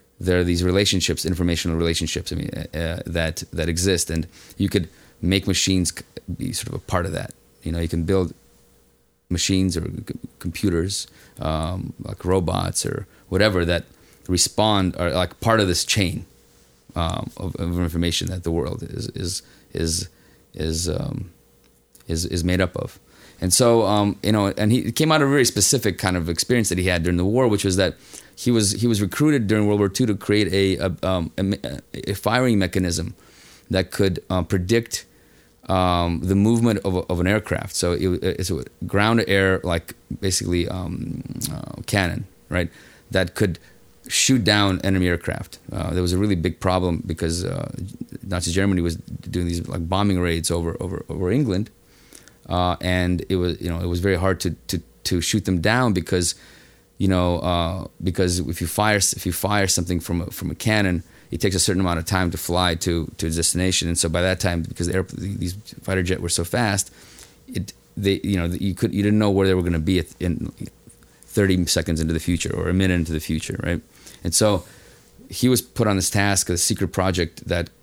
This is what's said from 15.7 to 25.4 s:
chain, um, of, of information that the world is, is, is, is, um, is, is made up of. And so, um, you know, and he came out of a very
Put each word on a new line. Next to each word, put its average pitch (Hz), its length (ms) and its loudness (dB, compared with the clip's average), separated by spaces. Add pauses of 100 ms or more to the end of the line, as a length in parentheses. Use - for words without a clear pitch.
chain, 92 400 -2 (720)
um, 85 420 -4
of, 92 200 -6
of 87 240 -2
information 85 480 0
that 90 160 -6
the 82 80 -2
world - 320 -4
is, - 240 -8
is, - 340 -6 (300)
is, 82 360 -2 (460)
is, 82 340 -4
um, - 440 -6 (760)
is, 82 200 -2
is 85 180 -2
made 90 160 2
up 90 160 0
of. - 240 -8 (400)
And 92 120 0
so, 117 300 6
um, 101 400 2
you 101 80 2
know, 104 260 2
and 107 140 2
he 117 220 2
came 156 180 2
out 156 120 6
of 139 60 4
a - 20 2
very 139 140 6